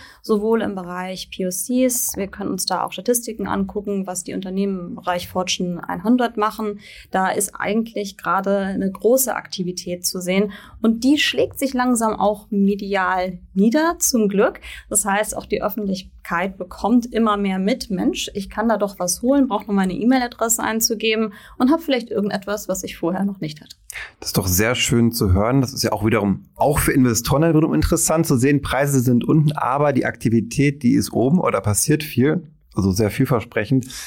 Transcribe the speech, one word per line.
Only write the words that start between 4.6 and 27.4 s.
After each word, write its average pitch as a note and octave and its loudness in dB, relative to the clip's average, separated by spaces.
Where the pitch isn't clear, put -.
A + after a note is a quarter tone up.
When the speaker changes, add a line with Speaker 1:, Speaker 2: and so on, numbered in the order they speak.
Speaker 1:
im - -12
Bereich F3+ -4
Fortune F3+ -4
hundert A#3+ 2
machen. G#3 -4
Da F#3+ 0
ist - -4
eigentlich G#3 -4
gerade G3 0
eine F#3+ -2
große A#3+ 2
Aktivität F3+ -8
zu F#3 -6
sehen G3 0
und A3+ 2
die C#4+ 4
schlägt D4 0
sich C4+ -2
langsam B3 2
auch G#3 0
medial F#3+ 0
nieder, D4+ 4
zum A3 2
Glück. G#3 0
Das - -2
heißt, G#3 -2
auch G#3 -10
die - -4
Öffentlichkeit F#3+ -4
bekommt A3+ 0
immer A3 0
mehr G3 0
mit, G#3 -2
"Mensch, C#4 -2
ich G3 -8
kann A3 -2
da A3 2
doch G3 -4
was - -4
holen, C4+ 4
brauche G#3 -4
nur G3+ 0
meine F#3 0
E-Mail-Adresse A#3+ 0
einzugeben A3 0
und B3+ 4
habe E4 2
vielleicht B3 -2
irgendetwas, G3+ -4
was F#3 -4
ich - -10
vorher F3+ -2
noch G3+ -4
nicht D#3 -8
hatte." - -20
Speaker 2:
Das - -10
ist - -2
doch F#2 0
sehr G#2+ 2
schön A#2 2
zu G2+ 2
hören. A#2 4
Das A#2+ -2
ist - -4
ja - 0
auch G#2+ -2
wiederum, G2+ 2
auch D3 2
für - 2
Investoren C3 4